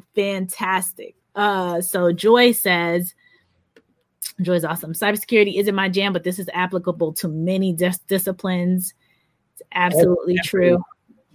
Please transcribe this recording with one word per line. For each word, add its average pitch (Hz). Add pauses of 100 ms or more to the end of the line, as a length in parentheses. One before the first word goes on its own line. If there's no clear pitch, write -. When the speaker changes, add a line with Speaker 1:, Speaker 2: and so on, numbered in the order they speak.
(160)
Speaker 1:
fantastic. 190 (200)
Uh, 185
so 180
Joy 233
says, 175 (1300)
Joy's 175
awesome. 165
"Cybersecurity 208
isn't 202
my 190
jam, 196
but 175
this 185
is 180
applicable 175
to -
many 180
dis-, 180 (100)
disciplines." 185 (600)
It's - (100)
absolutely 180
Speaker 2:
Everyone. 175
Speaker 1:
true. 180 (520)